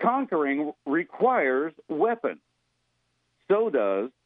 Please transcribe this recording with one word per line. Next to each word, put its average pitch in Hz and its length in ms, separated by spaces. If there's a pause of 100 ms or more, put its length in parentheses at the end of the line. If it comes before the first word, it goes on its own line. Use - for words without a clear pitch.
Conquering 151 720 (120)
requires 160 840 (160)
weapons. 151 540 (1080)
So 214 220
does 104 400 (160)